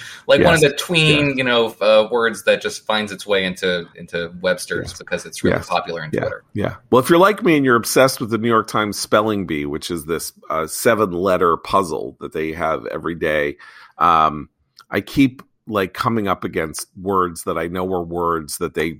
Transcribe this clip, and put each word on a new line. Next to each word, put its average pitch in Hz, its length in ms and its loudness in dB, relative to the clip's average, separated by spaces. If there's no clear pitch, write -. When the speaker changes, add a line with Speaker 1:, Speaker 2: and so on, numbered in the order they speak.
Speaker 1:
Like - 180 6
one 175 100 8
of 156 60 2
Speaker 2:
Yes. 156 120 4
Speaker 1:
the - 40 -10
tween, 151 520 2
Speaker 2:
Yes. 131 100 -2
Speaker 1:
you 131 60 -2
know, 117 360 0
uh, 107 320 6
words 113 320 -2
that 104 160 4
just - 240 -8
finds 107 260 -2
its 95 160 -12
way 98 200 0
into, 90 480 -4
into 85 360 -8
Webster's 90 480 -4
Speaker 2:
Yes. - 80 -18
Speaker 1:
because - 260 -8
it's - 180 -10
really 90 140 2
Speaker 2:
Yes. 82 120 -8
Speaker 1:
popular 85 360 -4
in 78 80 -12
Speaker 2:
Yeah. - 80 -4
Speaker 1:
Twitter. - 320 -8
Speaker 2:
Yeah. - 220 -6
Well, 123 120 6
if - 60 -4
you're 170 100 6
like 202 240 4
me 165 140 4
and 139 80 2
you're 123 120 4
obsessed 131 440 2
with 117 80 -6
the 113 80 0
New 110 120 -2
York 110 200 2
Times 104 300 -2
spelling 107 480 0
bee, 76 180 -4
which 73 260 -6
is 82 140 -4
this, 80 300 -6
uh, 80 160 -2
seven-letter 92 920 2
puzzle 76 640 -2
that 71 140 -12
they 80 180 -4
have 80 360 -4
every 80 260 -6
day, 76 420 -2
um, 78 540 2
I 101 100 0
keep, 135 420 0
like, 98 280 -2
coming 113 320 -2
up 92 160 -2
against 82 460 -6
words 90 440 -2
that 87 120 -4
I 82 120 -2
know 90 160 -4
are 87 80 -2
words 85 560 -4
that 82 160 -6
they 80 260 -4